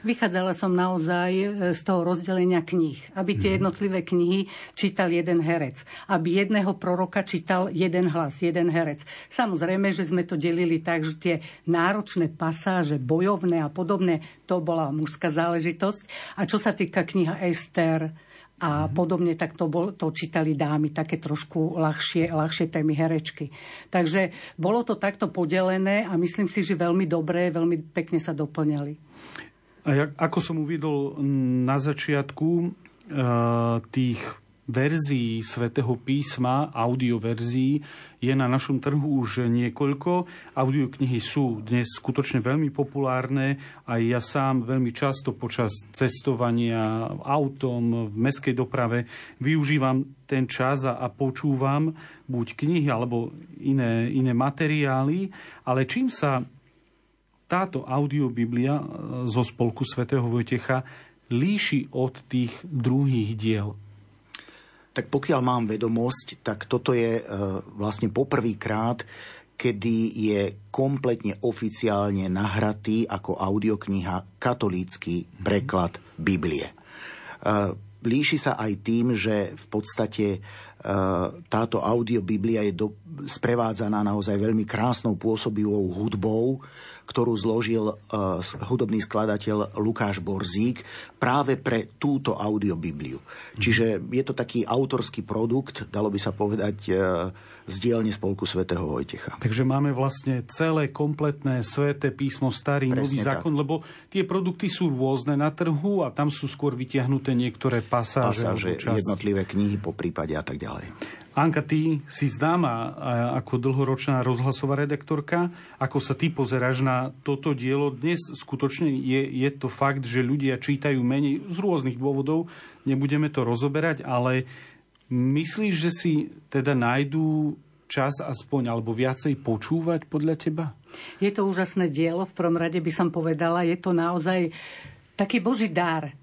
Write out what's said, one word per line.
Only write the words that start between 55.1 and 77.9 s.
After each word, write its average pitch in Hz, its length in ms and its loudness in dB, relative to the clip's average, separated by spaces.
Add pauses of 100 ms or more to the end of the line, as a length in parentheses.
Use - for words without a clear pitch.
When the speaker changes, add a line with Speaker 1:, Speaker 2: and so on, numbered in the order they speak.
Speaker 2:
Ale 131 240 2
čím 254 160 2
sa 139 400 0 (1040)
táto 180 320 0
audiobiblia, 131 960 0
e, - 60 -4 (420)
zo 120 160 2
Spolku 117 400 0
svätého 123 400 0
Vojtecha 120 640 0 (480)
líši 147 560 2
od 127 240 -2 (160)
tých 123 320 0
druhých 127 720 2
diel? 107 400 -2 (1200)
Speaker 3:
Tak - 160 -6
pokiaľ 139 320 2
mám 123 240 2
vedomosť, 117 800 0
tak 107 240 -4
toto 131 240 2
je, 113 280 2
e, - 20 -12 (540)
vlastne 104 360 -2
poprvýkrát, 117 880 0 (560)
kedy 113 400 0 (160)
je 104 300 0 (260)
kompletne 131 720 0
oficiálne 104 880 0
nahratý 104 800 0
ako 95 320 -4
audiokniha 98 1000 -2
katolícky 90 880 -2
Speaker 2:
Mhm. - 220 -18
Speaker 3:
preklad 98 460 2 (280)
Biblie. 82 460 0
E, - 80 -18 (1300)